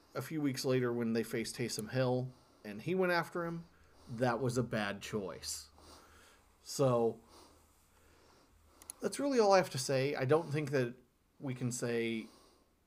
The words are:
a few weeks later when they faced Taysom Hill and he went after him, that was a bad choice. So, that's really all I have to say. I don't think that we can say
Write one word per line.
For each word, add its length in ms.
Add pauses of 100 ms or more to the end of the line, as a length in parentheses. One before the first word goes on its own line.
(160)
a 60
few 180
weeks 240
later 300
when 180
they 120
faced 340
Taysom 340
Hill 380 (340)
and 180
he 140
went 160
after 340
him, 200 (500)
that 260
was 160
a 60
bad 380
choice. 640 (1000)
So, 540 (1800)
that's 180
really 220
all 100
I 60
have 140
to 60
say. 380
I 80
don't 260
think 220
that 220 (480)
we 120
can 180
say 560 (600)